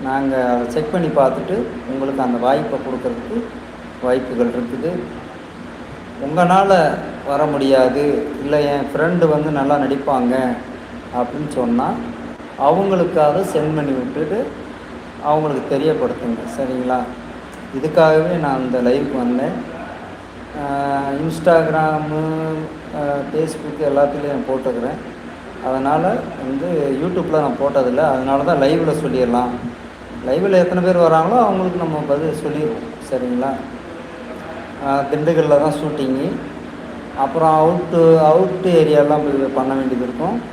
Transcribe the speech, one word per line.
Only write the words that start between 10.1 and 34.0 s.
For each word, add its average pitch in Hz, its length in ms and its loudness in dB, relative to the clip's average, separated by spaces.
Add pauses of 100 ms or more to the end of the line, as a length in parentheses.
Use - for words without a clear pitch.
அப்படின்னு 147 340 -4
சொன்னா, 127 440 0 (640)
அவங்களுக்கு 165 640 4
அதை 151 200 4
சென்ட் 156 340 0
பண்ணி 143 160 0
விட்டுட்டு, 156 560 -2 (760)
அவங்களுக்கு 147 520 0
தெரியப்படுத்துங்க. 127 640 0 (180)
சரிங்களா? 127 420 -2 (760)
இதுக்காகவே 160 640 4
நான் 139 240 0
இந்த 123 280 0
லைவுக்கு 139 280 0
வந்தேன். 123 640 -2 (800)
ஆஹ், 139 640 -2
Instagram, 156 840 2 (880)
ஆஹ், 143 260 -2 (120)
Facebook 156 500 -4
எல்லாத்துலேயும் 143 500 2
நான் 123 160 -4
போட்டுக்கிறேன். 127 480 -2 (680)
அதனால 135 360 0 (380)
வந்து 139 600 -2
YouTube-ல 165 380 0
நான் 135 220 -2
போட்டதில்லை. 135 380 2
அதனால 135 440 2
தான் 156 180 2
லைவ்ல 156 300 2
சொல்லிடலாம். 123 600 0 (760)
லைவ்ல 170 240 2
எத்தனை 180 320 4
பேர் 180 140 4
வராங்களோ, 170 420 6
அவங்களுக்கு 190 380 2
நம்ம 160 200 -2 (100)
பதில் 147 360 0
சொல்லிடுவோம். 147 440 -4 (220)
சரிங்களா? 123 420 -2 (1300)